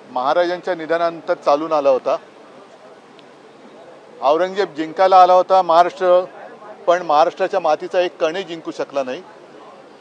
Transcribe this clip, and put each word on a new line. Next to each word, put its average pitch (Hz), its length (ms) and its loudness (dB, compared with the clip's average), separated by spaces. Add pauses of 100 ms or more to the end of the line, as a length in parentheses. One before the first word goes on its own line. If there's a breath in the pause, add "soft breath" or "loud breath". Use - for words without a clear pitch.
(120)
महाराजांच्या 170 640 -2
निधनानंतर 165 580 -4
चालून 160 380 -2
आला 143 180 0
होता. 131 280 0 (2000)
औरंगजेब 175 520 -2
जिंकायला 185 480 2
आला 180 120 6
होता 185 280 4
महाराष्ट्र, 180 640 2 (640)
पण 180 140 2
महाराष्ट्राच्या 170 580 0
मातीचा 170 400 -2
एक 180 180 -4
कणही 175 260 -4
जिंकू 165 280 -12
शकला 139 320 -6
नाही. 131 200 -10 (760)